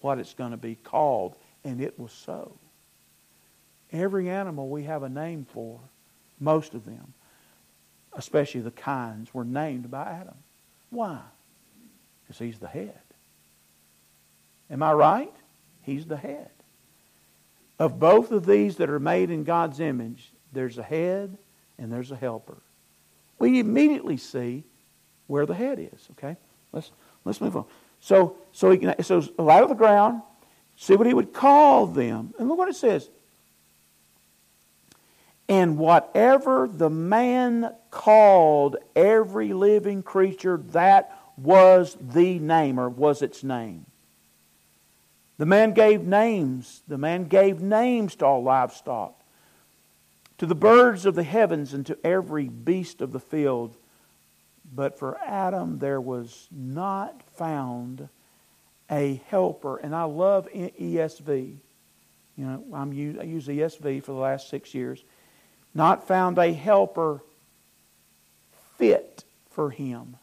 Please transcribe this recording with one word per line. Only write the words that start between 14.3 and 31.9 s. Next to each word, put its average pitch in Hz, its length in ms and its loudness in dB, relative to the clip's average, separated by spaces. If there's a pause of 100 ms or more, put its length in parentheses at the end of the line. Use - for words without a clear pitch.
Am 143 140 -8
I 156 80 2
right? 170 420 2 (480)
He's 139 240 -12
the 151 120 -12
head. - 340 -16 (1300)
Of 135 180 -2
both 196 320 4
of 202 160 -2
these 202 300 2
that 170 120 -2
are 147 120 -4
made 175 280 -2
in 165 140 -6
God's 165 380 -4
image, 123 500 -8 (220)
there's 127 260 -8
a 113 60 -14
head 185 520 -6 (420)
and 117 140 -12
there's 123 200 -10
a 135 40 -16
helper. 117 420 -12 (840)
We 254 180 2
immediately 247 600 0
see 123 440 -10 (640)
where 143 200 -2
the 170 80 -6
head 247 240 -6
is, - 320 -18
okay? 151 260 -14 (360)
Let's, - 180 -12 (340)
let's - 160 -8
move 196 160 -6
on. 113 80 -8 (360)
So, 190 360 4 (140)
so 190 220 2
he 185 60 4
can, 180 260 -4
so 175 180 0 (160)
out 165 240 6
of - 60 4
the 269 80 -2
ground, 220 460 4 (520)
see - 220 2
what 220 100 4
he 247 80 2
would - 180 -2
call 277 540 6
them. 123 500 -4